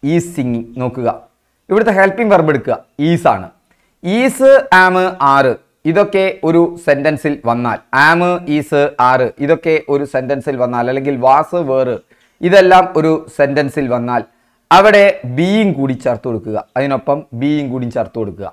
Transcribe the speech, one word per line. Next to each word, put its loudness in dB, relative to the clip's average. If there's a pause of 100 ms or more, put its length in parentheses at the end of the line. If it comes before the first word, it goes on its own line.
Is 0
singing. -6 (140)
നോക്കുക, -4 (480)
ഇവിടുത്തെ 2
ഹെൽപ്പിംഗ് 2
വെർബ് 2
എടുക്കുക, -4 (180)
is 0
ആണ്. -2 (580)
Is, 0 (200)
am, 2 (140)
are 2 (300)
ഇതൊക്കെ 0
ഒരു 0
സെന്റൻസിൽ -2
വന്നാൽ, -2 (340)
am, -2
is, -4 (160)
are 0
ഇതൊക്കെ 0
ഒരു 0
സെന്റൻസിൽ -4
വന്നാൽ, -2
അല്ലെങ്കിൽ -4
was, 0
were -2 (440)
ഇതെല്ലാം 4
ഒരു 0 (120)
സെന്റൻസിൽ -2
വന്നാൽ -4 (480)
അവിടെ 6 (340)
ബീയിങ് 0
കൂടി -2
ചേർത്ത് -4
കൊടുക്കുക, -6 (200)
അതിനൊപ്പം -2 (240)
ബീയിങ് -2
കൂടി -6
ചേർത്ത് -6
കൊടുക്കുക. -10